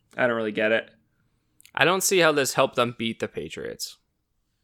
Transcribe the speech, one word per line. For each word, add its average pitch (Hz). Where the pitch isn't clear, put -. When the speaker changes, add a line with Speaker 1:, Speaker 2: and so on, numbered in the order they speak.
Speaker 1:
I 131
don't 117
really 110
get 110
it. -
Speaker 2:
I 135
don't 185
see 190
how 156
this 139
helped 135
them 120
beat 113
the 110
Patriots. -